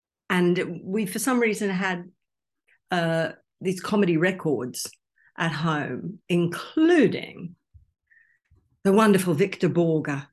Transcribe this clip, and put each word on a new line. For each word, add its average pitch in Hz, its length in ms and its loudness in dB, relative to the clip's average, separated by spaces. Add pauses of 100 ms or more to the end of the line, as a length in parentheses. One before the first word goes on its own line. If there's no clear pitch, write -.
(280)
and 180 540 0
we, 202 240 -4
for - 140 -6
some 254 180 0
reason, 214 320 0
had, 180 400 -4 (800)
uh, 165 420 0 (280)
these 185 200 -4
comedy 190 360 2
records 156 760 -2 (480)
at 165 140 -2
home, 151 680 -4 (100)
including 185 1300 0 (1300)
the 196 100 2
wonderful 196 420 4
Victor 190 340 0
Borge. 156 640 -2